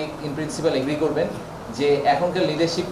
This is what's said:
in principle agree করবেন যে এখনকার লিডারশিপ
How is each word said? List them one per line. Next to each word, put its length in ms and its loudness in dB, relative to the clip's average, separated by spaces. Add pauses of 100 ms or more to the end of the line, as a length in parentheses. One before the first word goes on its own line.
(260)
in 120 -4
principle 440 0
agree 220 -2
করবেন 240 2 (500)
যে 100 2 (260)
এখনকার 380 2
লিডারশিপ 400 0